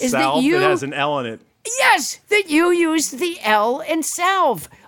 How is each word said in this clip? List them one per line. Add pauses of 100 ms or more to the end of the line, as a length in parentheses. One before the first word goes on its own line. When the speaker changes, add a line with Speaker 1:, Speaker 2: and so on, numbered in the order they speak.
Speaker 1:
is
Speaker 2:
Salve?
Speaker 1:
that
you
Speaker 2:
It
has
an
L
in
it. (400)
Speaker 1:
Yes,
that
you
used
the
L
in
salve. (200)